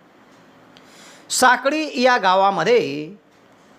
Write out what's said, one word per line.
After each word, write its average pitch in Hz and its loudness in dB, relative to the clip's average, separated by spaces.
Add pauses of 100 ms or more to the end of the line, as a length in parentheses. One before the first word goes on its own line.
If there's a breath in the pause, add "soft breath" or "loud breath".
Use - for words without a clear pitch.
(1300 loud breath)
साकडी 262 0
या 247 2
गावामध्ये 185 0 (640)